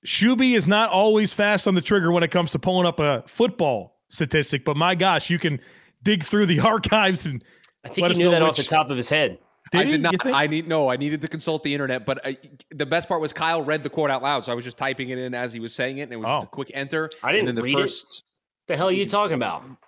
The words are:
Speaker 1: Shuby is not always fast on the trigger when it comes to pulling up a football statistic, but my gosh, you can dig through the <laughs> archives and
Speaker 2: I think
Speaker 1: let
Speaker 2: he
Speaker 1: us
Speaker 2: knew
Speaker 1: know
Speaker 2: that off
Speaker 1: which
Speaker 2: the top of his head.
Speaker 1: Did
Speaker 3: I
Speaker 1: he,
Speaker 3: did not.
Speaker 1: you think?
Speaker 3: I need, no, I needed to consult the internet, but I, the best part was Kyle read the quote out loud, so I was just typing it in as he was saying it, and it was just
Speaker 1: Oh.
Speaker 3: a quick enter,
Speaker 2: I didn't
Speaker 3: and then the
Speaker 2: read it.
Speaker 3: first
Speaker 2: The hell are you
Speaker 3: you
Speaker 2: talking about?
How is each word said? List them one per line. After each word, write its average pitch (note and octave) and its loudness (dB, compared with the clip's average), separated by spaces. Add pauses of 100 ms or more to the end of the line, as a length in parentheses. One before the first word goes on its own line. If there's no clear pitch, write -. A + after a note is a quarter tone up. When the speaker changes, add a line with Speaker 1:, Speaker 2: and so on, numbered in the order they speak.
Speaker 1:
Shuby B3 2
is D#3+ 2
not G#3 2
always G#3+ 4
fast G#3 2
on G3 4
the F3+ 2
trigger F3+ 2
when F3 4
it E3 0
comes F3 0
to - -4
pulling F3+ 2
up E3 -2
a C#3+ 0
football D3 -2 (100)
statistic, D3 -2
but D3 0
my F3 2
gosh, F3 2
you F3 0
can D3 -4 (420)
dig G#3 2
through G#3 2
the E3+ 2
<laughs> A3 4
archives G3+ 0
and C3+ -6 (420)
Speaker 2:
I A#2+ -16
think - -6
Speaker 1:
let F3 2
Speaker 2:
he - 2
Speaker 1:
us F3 0
Speaker 2:
knew E3+ 4
Speaker 1:
know F3 6
Speaker 2:
that E3 6
off D#3 4
Speaker 1:
which C#3 0
Speaker 2:
the D#3+ 0
top D3+ 2
of C#3 -2
his B2 -2
head. C#3 0 (340)
Speaker 1:
Did F3 4
Speaker 3:
I G3+ 6
Speaker 1:
he, C#4 0
Speaker 3:
did D#4 2
not. E3+ 2
Speaker 1:
you F3+ 0
think? B3+ -2
Speaker 3:
I D3 2
need, D#3 -4
no, D#3 2
I B2+ 0
needed D3 -4
to D#3 -8
consult D#3 -6
the C#3+ -2
internet, C3 -4
but C3 -4
I, C3+ -6 (340)
the D3 -6
best D#3+ -2
part E3+ -2
was D3+ -4
Kyle E3 0
read D3+ -2
the C#3 -6
quote D3+ 0
out C3+ -2
loud, C#3 0
so B2 -6
I - -2
was A#2+ -8
just B2 -14
typing C3+ -4
it B2+ -6
in B2+ -8
as B2 -6
he A#2 -12
was A2+ -12
saying C3+ -4
it, C#3+ -8
and B2 -16
it A#2 -12
was A2 -8
just C3 -2
Speaker 1:
Oh. - -16
Speaker 3:
a - -20
quick C#3 -10
enter, D3+ -6 (140)
Speaker 2:
I C3 0
didn't F#3 2
Speaker 3:
and A#2+ -2
then A2+ -4
the - -
Speaker 2:
read C3 0
it. C#3 2
Speaker 3:
first - -6 (460)
Speaker 2:
The D#3+ -2
hell F3+ 0
are F#3 2
you F#3 0
Speaker 3:
you G3 -2
Speaker 2:
talking G3+ 0
about? G#2+ -4 (240)